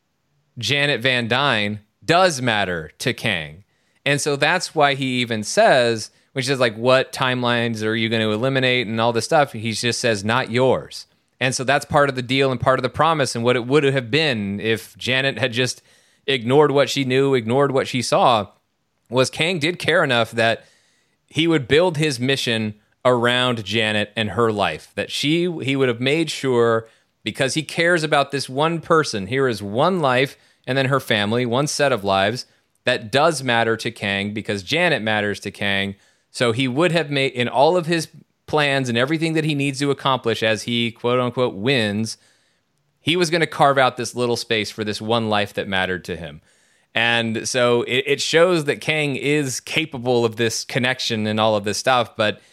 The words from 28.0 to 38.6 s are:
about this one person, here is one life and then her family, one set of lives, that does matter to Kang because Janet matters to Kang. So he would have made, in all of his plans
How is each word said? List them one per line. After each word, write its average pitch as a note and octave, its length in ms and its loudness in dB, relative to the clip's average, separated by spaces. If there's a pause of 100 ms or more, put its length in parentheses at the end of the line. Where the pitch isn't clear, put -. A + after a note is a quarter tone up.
about D3 280 0
this C3+ 180 -4
one D#3 320 -2
person, B2 460 0
here C3+ 200 0
is G#2+ 140 -4
one C#3 380 0
life C3+ 380 0 (280)
and B2+ 120 -4
then C3+ 100 2
her C3+ 140 0
family, A2+ 440 0
one B2 220 0
set C#3+ 240 0
of G#2+ 120 -2
lives, G2 440 0 (380)
that A#2+ 260 -2
does C#3+ 320 2
matter A#2 340 2
to A#2+ 140 -6
Kang G2+ 420 -4
because G#2 300 -6
Janet C#3+ 400 0
matters G#2 380 0
to G2+ 100 -8
Kang. G2 440 -4 (360)
So A#2+ 200 0
he C3 160 -2
would D#3 260 0
have D3+ 180 -2
made, C3+ 220 0
in A#2+ 140 -2
all D3+ 300 4
of E3 80 -2
his E3 220 -2 (380)
plans C#3 420 0